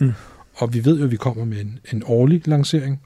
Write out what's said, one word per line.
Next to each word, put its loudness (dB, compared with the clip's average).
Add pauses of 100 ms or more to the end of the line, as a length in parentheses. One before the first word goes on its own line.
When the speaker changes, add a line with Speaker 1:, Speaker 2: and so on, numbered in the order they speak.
Speaker 1:
Mm. 2 (420)
Speaker 2:
og -2
vi 0
ved 4
jo, 0
at 0
vi -2
kommer -4
med -4
en, -10 (140)
en -4
årlig 2
lancering 0